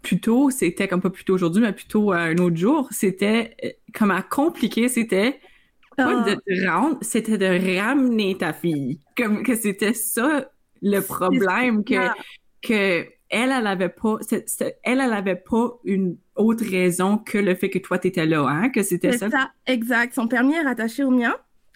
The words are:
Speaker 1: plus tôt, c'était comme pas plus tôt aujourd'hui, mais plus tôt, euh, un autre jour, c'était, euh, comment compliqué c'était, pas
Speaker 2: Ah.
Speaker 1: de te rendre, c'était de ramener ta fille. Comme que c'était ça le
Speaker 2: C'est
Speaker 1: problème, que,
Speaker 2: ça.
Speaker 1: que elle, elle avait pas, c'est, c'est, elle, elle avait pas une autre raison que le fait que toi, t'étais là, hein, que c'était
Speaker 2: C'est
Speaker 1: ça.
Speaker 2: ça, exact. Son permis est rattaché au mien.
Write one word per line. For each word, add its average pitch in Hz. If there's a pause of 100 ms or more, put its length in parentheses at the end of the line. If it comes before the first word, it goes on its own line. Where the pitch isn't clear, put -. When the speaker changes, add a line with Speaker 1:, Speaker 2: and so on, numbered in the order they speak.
Speaker 1:
plus -
tôt, 254
c'était 190
comme 180
pas 185
plus -
tôt 190
aujourd'hui, 185
mais 214
plus -
tôt, 208
euh, 175
un 170
autre 175
jour, 254
c'était, 214
euh, - (260)
comment 190
compliqué 254
c'était, 226 (580)
pas 262
Speaker 2:
Ah. -
Speaker 1:
de 202
te 185
rendre, 254
c'était 220
de 185
ramener 226
ta 170
fille. 143 (160)
Comme 214
que 262
c'était 208
ça 277 (320)
le 196
Speaker 2:
C'est -
Speaker 1:
problème, 233
que, 262
Speaker 2:
ça. 226 (480)
Speaker 1:
que 196 (240)
elle, 240
elle 254
avait 190
pas, 220
c'est, -
c'est, -
elle, 254
elle 247
avait 196
pas 226 (140)
une 190 (160)
autre 226
raison 185
que 214
le 190
fait 190
que -
toi, 180
t'étais 180
là, 156
hein, 156
que 240
c'était 180
Speaker 2:
C'est 240
Speaker 1:
ça. 208
Speaker 2:
ça, 262 (160)
exact. 240
Son 233
permis 254
est 330
rattaché 233
au 269
mien. 247 (420)